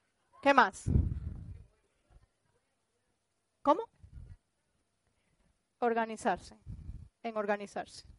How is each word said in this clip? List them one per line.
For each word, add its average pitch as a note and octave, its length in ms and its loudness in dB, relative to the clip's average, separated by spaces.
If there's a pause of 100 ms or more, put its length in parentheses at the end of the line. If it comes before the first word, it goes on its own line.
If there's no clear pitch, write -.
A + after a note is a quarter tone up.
(420)
¿Qué C#4 100 8
más? A3+ 320 6 (2750)
¿Cómo? E4 200 4 (2000)
Organizarse. A3+ 760 -2 (680)
En A3+ 140 -8
organizarse. G#3 720 -4 (120)